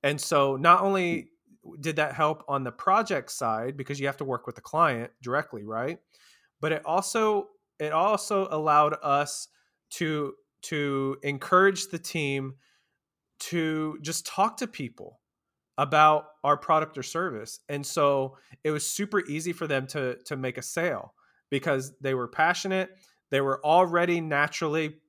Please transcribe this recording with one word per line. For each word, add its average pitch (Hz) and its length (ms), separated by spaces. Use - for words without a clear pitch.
And 147 160
so 139 360
not 170 260
only 185 480
did 151 160
that 147 180
help 156 320
on 139 160
the 123 100
project 190 600
side, 117 440
because 139 220
you 139 80
have 139 120
to 147 60
work 131 220
with 123 80
the - 60
client 143 500
directly, 123 420
right? 120 340
But 156 100
it 156 140
also, 196 640
it 151 120
also 196 560
allowed 151 540
us 143 460
to, 151 440
to 139 600
encourage 185 680
the 170 100
team 139 560
to 156 640
just 156 260
talk 220 300
to 247 100
people - 540
about 151 480
our 143 140
product 156 400
or 135 60
service. 131 680
And 143 160
so 139 540
it 156 80
was 151 160
super 208 400
easy 160 260
for 165 140
them 135 220
to, 127 360
to 147 120
make 131 200
a 127 60
sale 165 500
because 135 500
they 135 140
were 123 140
passionate. 180 680
They 139 120
were 135 220
already 170 580
naturally 156 720